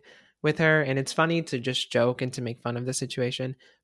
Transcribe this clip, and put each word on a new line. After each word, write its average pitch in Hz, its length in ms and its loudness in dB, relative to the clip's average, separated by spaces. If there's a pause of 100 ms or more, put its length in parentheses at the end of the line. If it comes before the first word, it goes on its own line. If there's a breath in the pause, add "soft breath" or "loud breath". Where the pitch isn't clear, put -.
(420 soft breath)
with 151 160 0
her, 156 240 4
and 135 160 0
it's 135 140 -4
funny 165 300 2
to 143 160 -4
just 123 340 -4
joke 123 280 2
and 127 120 -4
to 131 100 -6
make 120 180 -6
fun 120 160 -4
of 123 80 -4
the 131 80 -4
situation, 131 600 -4 (300 soft breath)